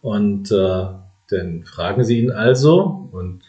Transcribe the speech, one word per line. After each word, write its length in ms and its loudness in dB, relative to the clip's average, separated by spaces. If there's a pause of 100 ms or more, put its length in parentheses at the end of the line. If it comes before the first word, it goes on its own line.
Und, 500 -2
äh, 340 0 (440)
dann 360 -6
fragen 380 -2
sie 160 2
ihn 120 0
also 800 2
und 380 -12